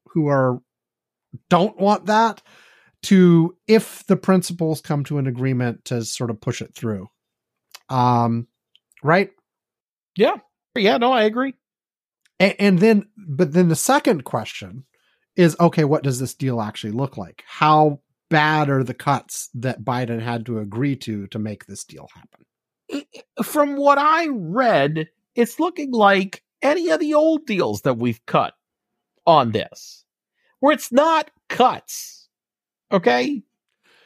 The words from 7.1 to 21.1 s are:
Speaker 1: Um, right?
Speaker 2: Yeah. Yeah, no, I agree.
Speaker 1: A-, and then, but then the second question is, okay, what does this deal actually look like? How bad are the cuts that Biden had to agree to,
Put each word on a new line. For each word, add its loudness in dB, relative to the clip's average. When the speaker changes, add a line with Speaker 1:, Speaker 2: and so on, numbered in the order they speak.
Speaker 1:
Um, 0
right? 2
Speaker 2:
Yeah. 2
Yeah, 4
no, 2
I 2
agree. -2
Speaker 1:
A-, 0
and 4
then, 4
but -4
then 4
the 2
second 0
question -10
is, 4
okay, 2
what 0
does -2
this -8
deal -4
actually -8
look -8
like? -16
How 2
bad 2
are 0
the -8
cuts -6
that -8
Biden -4
had -8
to -6
agree -6
to, -10